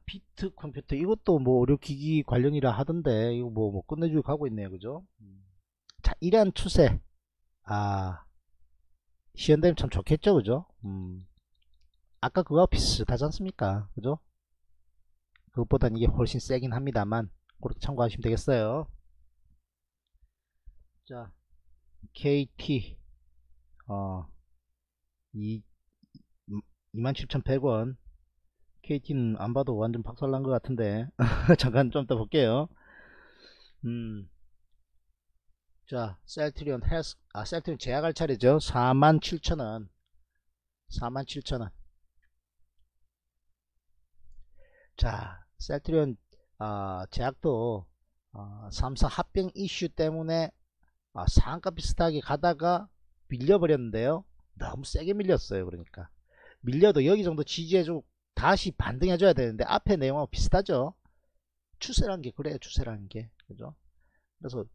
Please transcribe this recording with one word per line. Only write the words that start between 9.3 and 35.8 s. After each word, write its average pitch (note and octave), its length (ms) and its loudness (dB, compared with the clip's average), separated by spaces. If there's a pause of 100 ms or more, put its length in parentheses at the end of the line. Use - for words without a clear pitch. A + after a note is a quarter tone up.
시연되면 D#3 400 4
참 C#3 140 0
좋겠죠. D#3 460 2
그죠? B2 300 2 (200)
음. F#2 420 -10 (920)
아까 E3+ 220 0
그거와 E3 240 6
비슷하지 - 580 0
않습니까? G#2+ 720 -4
그죠? C3 240 -4 (1300)
그것보단 A#2+ 440 0
이게 - 80 2
훨씬 B2+ 340 2
세긴 B2+ 340 -4
합니다만 A2+ 560 -2 (320)
그렇게 - 180 -6
참고하시면 A#2+ 420 -2
되겠어요. A#2 680 0 (2250)
자, A#2+ 240 -14 (840)
케이티. C#3+ 840 -2 (880)
어, F#2+ 400 -6 (1040)
이, G#2+ 280 -6 (1300)
이만 A#2+ 220 -2
칠천백 C3 480 -2
원. B2 340 0 (840)
케이티는 C3 540 -2
안 G#2+ 160 -4
봐도 B2+ 240 -2
완전 A2+ 260 -2
박살난 C3+ 400 -4
것 C3+ 60 -2
같은데. A#2 580 -2 (100)
<laughs> B2+ 420 4
잠깐 B2+ 320 2
좀 C#3+ 120 0
이따 B2 120 -2
볼게요. B2 520 2 (1160)
음. A2+ 440 -8 (1600)